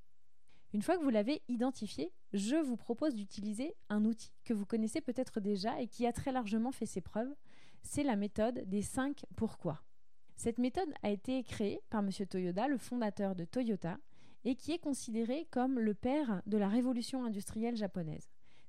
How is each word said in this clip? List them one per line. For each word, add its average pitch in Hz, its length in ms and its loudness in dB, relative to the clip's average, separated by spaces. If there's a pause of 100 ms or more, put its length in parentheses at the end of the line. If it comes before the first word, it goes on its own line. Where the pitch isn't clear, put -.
(720)
Une 208 80 2
fois 359 160 4
que 330 60 0
vous 269 80 6
l'avez 220 380 4
identifié, 247 640 -2 (220)
je 208 220 2
vous 269 220 2
propose 262 360 0
d'utiliser 208 640 -4 (140)
un 214 160 6
outil 220 260 2 (120)
que 233 120 2
vous 202 100 2
connaissez 220 360 2
peut-être 254 380 -2
déjà 208 400 2
et 247 80 -2
qui 233 200 2
a 233 60 4
très - 180 -2
largement 226 400 2
fait 226 160 -4
ses - 140 -4
preuves. 247 320 -2 (500)
C'est - 200 0
la 262 120 4
méthode 214 520 0
des 202 140 2
cinq 262 420 -2 (120)
pourquoi. 175 480 -2 (520)
Cette 233 220 0
méthode 254 340 2 (120)
a 208 80 4
été 254 320 0
créée - 360 0 (120)
par 214 100 2
monsieur 196 240 0
Toyoda, 185 420 2
le 277 120 4
fondateur 208 560 0
de 170 100 -2
Toyota, 220 540 0 (480)
et 262 60 4
qui 285 200 -2
est 339 60 0
considéré 247 720 0
comme 254 300 2
le 214 160 4
père 247 500 2
de 208 140 4
la 202 100 6
révolution 247 560 2
industrielle 220 500 -2
japonaise. 180 540 -2 (400)